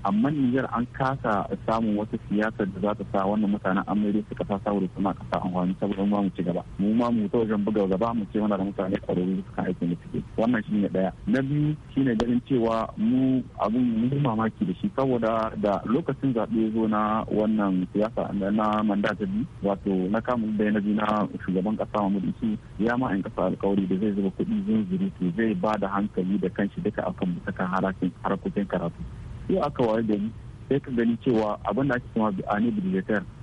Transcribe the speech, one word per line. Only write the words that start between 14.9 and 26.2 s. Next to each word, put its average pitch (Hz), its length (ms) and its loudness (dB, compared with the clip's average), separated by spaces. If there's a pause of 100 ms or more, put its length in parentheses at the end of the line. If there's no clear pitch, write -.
saboda 113 640 2
da 101 240 2
lokacin 135 480 0
zaɓe 110 320 0
ya 110 80 2
zo 113 140 2
na 107 420 2
wannan 104 640 2
siyasa 107 400 0
na, 98 160 0
na 107 320 2
manda 104 320 2
ta 101 120 -4
biyu 101 200 -2 (160)
wato 98 320 0 (160)
na 107 100 2
kamun 113 380 -2
da 104 140 2
na 107 100 2
biyu 104 160 2
na 107 300 2 (180)
shugaban 92 320 0
ƙasa 104 240 -2
Muhammadu 98 320 0
Isu 107 240 -2 (240)
ya 120 160 2
ma 127 160 0
in 98 80 0
ƙasa 90 320 0
alƙawari 98 340 0
da 95 140 2
zai 107 160 2
zuba 98 160 0
kuɗi 202 320 0
zunzuri 98 540 2
to 90 180 0
zai 110 160 2
ba 104 240 0
da 98 160 -2
hankali 101 480 0